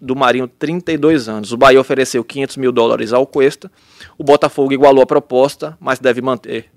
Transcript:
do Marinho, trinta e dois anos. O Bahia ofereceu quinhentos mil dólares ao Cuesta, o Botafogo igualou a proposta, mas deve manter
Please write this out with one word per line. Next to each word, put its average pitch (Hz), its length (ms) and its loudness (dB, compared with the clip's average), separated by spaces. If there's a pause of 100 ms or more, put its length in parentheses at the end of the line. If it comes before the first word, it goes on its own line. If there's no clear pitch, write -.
do 131 140 -6
Marinho, 127 320 -2
trinta 165 440 -8
e 156 60 -2
dois 143 320 0
anos. 107 220 -8
O 117 60 -6
Bahia 135 220 6
ofereceu 131 440 -2
quinhentos 135 340 -10
mil 127 140 -2
dólares 117 420 -2
ao 131 140 0
Cuesta, 147 440 -2 (460)
o 165 60 -12
Botafogo 143 500 2
igualou 139 300 6
a - 20 0
proposta, 143 720 -2
mas 131 200 -4
deve 123 220 0
manter 120 440 -6 (120)